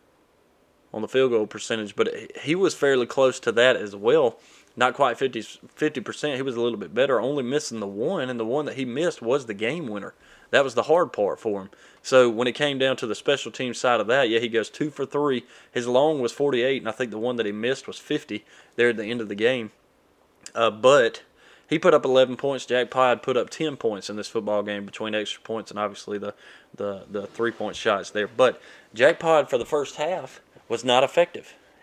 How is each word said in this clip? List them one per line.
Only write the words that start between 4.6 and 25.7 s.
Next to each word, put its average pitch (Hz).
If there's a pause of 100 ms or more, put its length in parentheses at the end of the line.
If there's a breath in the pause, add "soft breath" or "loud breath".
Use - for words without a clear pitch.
Not 123
quite 127
fifty, 120
fifty -
percent. 127
He 131
was 131
a 117
little 117
bit 95
better, 123
only 139
missing 120
the 104
one, 127
and 120
the 113
one 139
that 117
he 135
missed 147
was 123
the 113
game 123
winner. 101 (340 soft breath)
That 131
was 131
the 120
hard 156
part 95
for 101
him. 98 (320 loud breath)
So 127
when 117
it 117
came 143
down 131
to -
the 107
special 135
team 123
side 120
of 104
that, 127
yeah, 113
he 120
goes 110
two 151
for 143
three. 135 (260 loud breath)
His 120
long 139
was 120
forty-eight, 135
and 113
I 110
think 123
the 107
one 123
that 117
he 104
missed 113
was -
fifty 147 (320 loud breath)
there 120
at 113
the 110
end 117
of 107
the 104
game. 113 (840)
Uh, 113
but 117 (440 soft breath)
he 156
put 165
up 143
eleven 131
points. 139
Jack 123
Pod 123
put 127
up 110
ten 151
points 104
in 104
this 104
football 104
game 101
between 107
extra 107
points 110